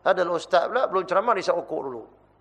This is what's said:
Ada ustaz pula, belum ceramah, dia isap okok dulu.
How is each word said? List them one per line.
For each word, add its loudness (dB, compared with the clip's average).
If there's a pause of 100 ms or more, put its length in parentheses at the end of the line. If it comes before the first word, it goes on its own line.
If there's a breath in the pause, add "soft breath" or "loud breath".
Ada 2
ustaz 2
pula, 0
belum 0
ceramah, 2
dia -6
isap 0
okok -8
dulu. -10 (380)